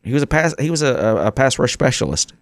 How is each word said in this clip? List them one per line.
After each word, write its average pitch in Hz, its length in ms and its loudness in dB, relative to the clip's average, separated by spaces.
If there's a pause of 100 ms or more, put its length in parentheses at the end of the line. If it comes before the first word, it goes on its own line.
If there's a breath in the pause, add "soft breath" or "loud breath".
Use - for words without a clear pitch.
he 110 100 -6
was 143 120 2
a - 20 -2
pass, 156 320 0
he 151 120 -2
was 160 120 -2
a, 139 100 2
a, 107 340 0
a 107 60 0
pass 131 280 2
rush 123 120 0
specialist - 680 -2